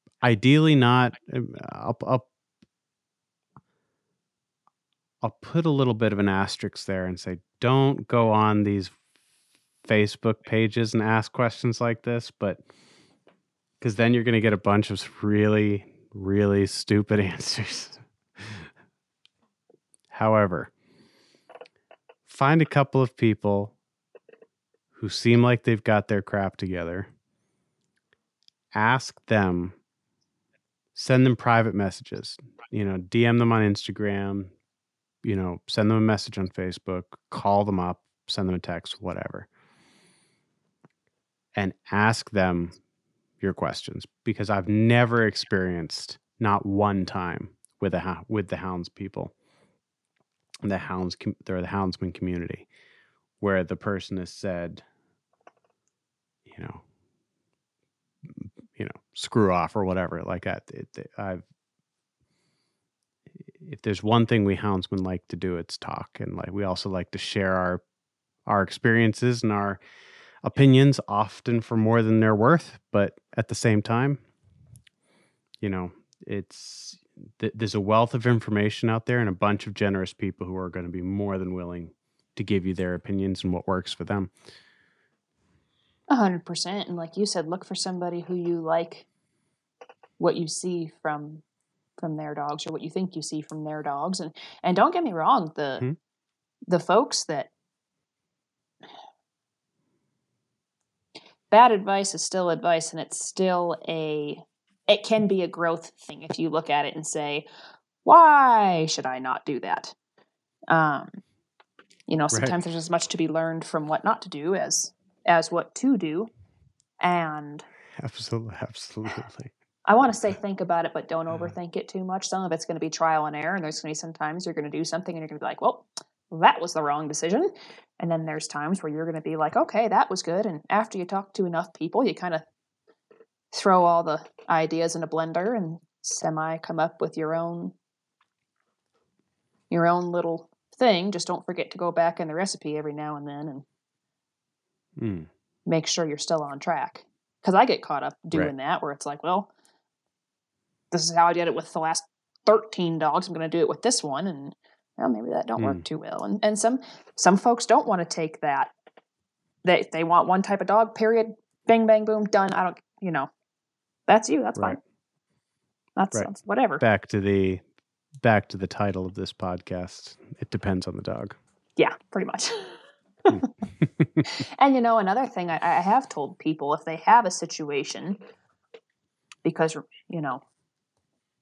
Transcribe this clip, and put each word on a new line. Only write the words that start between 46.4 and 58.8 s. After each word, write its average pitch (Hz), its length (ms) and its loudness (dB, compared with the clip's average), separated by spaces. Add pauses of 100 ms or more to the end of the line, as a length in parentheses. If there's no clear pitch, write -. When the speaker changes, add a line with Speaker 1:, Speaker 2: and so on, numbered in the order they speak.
Speaker 1:
one 98 400 0
time, 90 440 -8 (320)
with 92 140 0
a 87 40 0
hou-, 90 280 -6
with 104 220 -2
the - 80 -6
hounds 92 300 -8
people, - 460 -10 (1300)
the 98 160 -4
hounds 92 380 -6
com-, - 200 -8 (140)
or 92 100 -4
the 87 80 -6
houndsman 95 460 -4
community, 87 540 -8 (720)
where 95 240 0
the 87 120 -8
person 95 420 -6
has 90 140 -8
said, 87 520 -8 (1600)
you - 180 -20
know, - 180 -16 (1900)
you - 100 -10